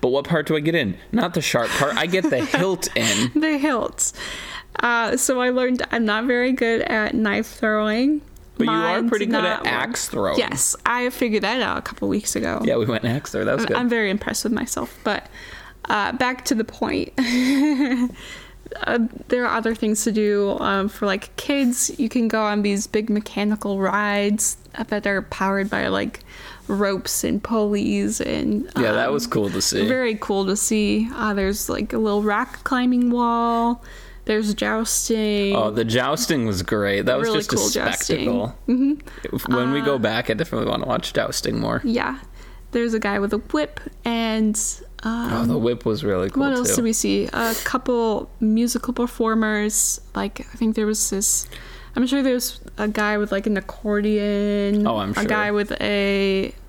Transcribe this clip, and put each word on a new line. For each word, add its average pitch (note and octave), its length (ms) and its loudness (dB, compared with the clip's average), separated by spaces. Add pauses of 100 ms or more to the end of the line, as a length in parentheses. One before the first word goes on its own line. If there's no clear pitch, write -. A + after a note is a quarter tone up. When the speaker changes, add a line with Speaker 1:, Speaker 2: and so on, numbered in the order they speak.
Speaker 1:
But B2+ 80 4
what C#3 180 2
part D#3 180 2
do D#3+ 120 0
I - 20 2
get D#3+ 160 2
in? G#2+ 200 2 (160)
Not F3+ 240 0
the E3+ 60 2
sharp A#2 280 0
part. C#3+ 260 0
I D#3 100 2
get F#3 240 2
the B2+ 160 2
Speaker 2:
<laughs> - 120 0
Speaker 1:
hilt F3+ 400 0
in. A2+ 420 2
Speaker 2:
The D#4 180 2
hilt. C4+ 540 0 (680)
Uh, A#3 340 2
so C4 240 2
I B3 120 2
learned B3+ 400 2
I'm A#3 120 0
not G#3+ 220 0
very B3 260 2
good A#3 300 2
at G#3+ 340 0
knife G#3+ 320 0
throwing. A3 720 0 (380)
Speaker 1:
But A#3 80 2
you A#3 60 2
are A3 60 2 (240)
Speaker 2:
Mine A#3 60 0
Speaker 1:
pretty G#3+ 200 0
Speaker 2:
did A3+ 40 0
Speaker 1:
good A3 120 2
Speaker 2:
not - 20 0
Speaker 1:
at - 180 -2
Speaker 2:
work. - 80 0
Speaker 1:
axe C3 380 -4
throwing. G2 280 0
Speaker 2:
Yes, - 380 0 (100)
I B3 260 0
figured A3 320 0
that A#3+ 180 0
out - 160 -2
a - 40 -4
couple - 280 -6
weeks G3 260 -2
ago. - 300 -2
Speaker 1:
Yeah, - 100 4
we A2+ 100 2
went A#2 200 0
axe A#2+ 260 -2
throw. G2+ 140 -2
That B2 100 2
was A3 80 0
Speaker 2:
I'm, - 40 -2
Speaker 1:
good. - 100 2
Speaker 2:
I'm B3 120 2
very A3+ 200 2
impressed G#3 340 -4
with A3 80 0
myself. - 540 -4
But, G#3 220 -4 (580)
uh, G3+ 280 0
back B3+ 320 -2
to C4+ 100 2
the A3 100 0
point. - 520 -4
<laughs> B3+ 920 2 (760)
Uh, A#3+ 100 2 (320)
there B3 160 2
are A3+ 100 0
other A3+ 200 0
things G#3+ 280 0
to A#3 80 2
do, G3+ 480 2
um, G3 300 2
for, - 160 -4
like, G3+ 320 -2
kids. C#4 640 0
You A3+ 100 2
can A3+ 180 2
go A3 160 2
on G#3 200 2
these G3+ 240 0
big A3 240 0
mechanical G#3 680 0
rides G3+ 800 2 (300)
that G#3 200 -2
are G3 140 2
powered G3 480 0
by, - 180 0
like, - 340 -2 (460)
ropes G3 560 0
and - 180 0
pulleys G#3 800 0
and, - 440 0 (120)
Speaker 1:
Yeah, A#2 180 2
that A#2 160 2
Speaker 2:
um, C#3 40 0
Speaker 1:
was C#3+ 140 -2
cool G2+ 240 0
to F#2+ 100 -2
see. F#3+ 260 2
Speaker 2:
very B3 320 2
cool G3 280 0
to G3 100 2
see. G#3+ 580 2
Uh, G#3+ 200 -2
there's, G3 340 0
like, - 240 -2
a A#3+ 60 0
little G#3 240 2
rock G#3+ 420 -2
climbing B3 460 2
wall. A#3 720 2 (420)
There's G#3+ 300 2
jousting. G#3+ 1000 0
Speaker 1:
Oh, G#2+ 140 2
the A2+ 160 0
jousting B2+ 640 2
was F#2+ 160 0
great. G2+ 420 2
That B2+ 140 4
was A3+ 80 2
Speaker 2:
Really A3 120 2
Speaker 1:
just - 140 -4
a - 20 2
Speaker 2:
cool G3+ 140 2
jousting. - 460 0 (100)
Speaker 1:
spectacle. G#3 300 0 (120)
Speaker 2:
Mm-hmm. C#4 680 0
Speaker 1:
If, - 120 -4
when B2+ 240 2
we C#3+ 100 0
go C#3 140 2
Speaker 2:
Uh, B2+ 40 0
Speaker 1:
back, A2 300 0
I A2 40 4
definitely A2+ 360 -2
wanna A#2 180 -2
watch - 260 -2
jousting A2+ 460 -2
more. A2+ 260 0
Speaker 2:
Yeah. A#3+ 320 0 (540)
There's A#3 240 0
a G#3+ 40 0
guy G3+ 200 -2
with G3+ 120 0
a G#3 60 0
whip, D4 420 -2 (240)
and A3 560 0 (480)
Speaker 1:
Oh, A3+ 380 -2
the A#2 100 2
Speaker 2:
Um, C3+ 60 2
Speaker 1:
whip A#2+ 240 0
was G#2+ 180 0
really F#2+ 280 2
cool, - 100 0
Speaker 2:
what C#4 120 2
else B3 160 0
Speaker 1:
too. - 80 4
Speaker 2:
did B3 60 2
we A3+ 100 2
see? G3+ 380 0
A A3+ 220 0 (100)
couple A#3 640 0 (120)
musical A#3 520 2
performers. A3 1120 0 (140)
Like, G3 260 -4
I - 160 -14
think A3 180 2
there G#3+ 120 2
was G#3+ 240 -2
this, - 360 -2 (480)
I'm B3 120 2
sure C#4 160 2
there C4 100 4
was - 260 -2 (200)
a G#3+ 80 0
guy G#3 320 0
with, G#3 120 0
like, G3+ 140 -2
an G#3+ 100 2
accordion, G#3 1300 0
Speaker 1:
Oh, A3+ 100 2
I'm G3+ 140 -2
Speaker 2:
a - 20 0
Speaker 1:
sure. G3+ 120 0
Speaker 2:
guy G#3+ 260 0
with G#3 280 0
a G3 720 0 (160)